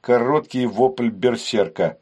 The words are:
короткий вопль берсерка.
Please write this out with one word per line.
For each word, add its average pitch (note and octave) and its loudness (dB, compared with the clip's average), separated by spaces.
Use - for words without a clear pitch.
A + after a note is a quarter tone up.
короткий B2+ 0
вопль A#2+ 0
берсерка. G#2 -2